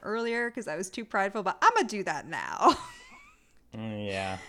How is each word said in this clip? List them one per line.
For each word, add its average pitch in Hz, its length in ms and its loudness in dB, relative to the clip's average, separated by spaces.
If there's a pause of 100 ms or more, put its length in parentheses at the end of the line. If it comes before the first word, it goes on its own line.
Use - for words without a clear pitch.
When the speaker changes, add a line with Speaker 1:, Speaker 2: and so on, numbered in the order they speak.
Speaker 1:
earlier 233 480 -2
'cause 233 160 -8
I 156 100 -4
was 190 120 -6
too 233 160 -8
prideful, 202 380 0
but - 180 0
I'ma 453 260 6
do 208 160 -4
that 156 240 -4
now." 160 560 4
<laughs> - 40 -14 (880)
Speaker 2:
Mm, 107 320 -4
yeah. 95 300 -2 (120)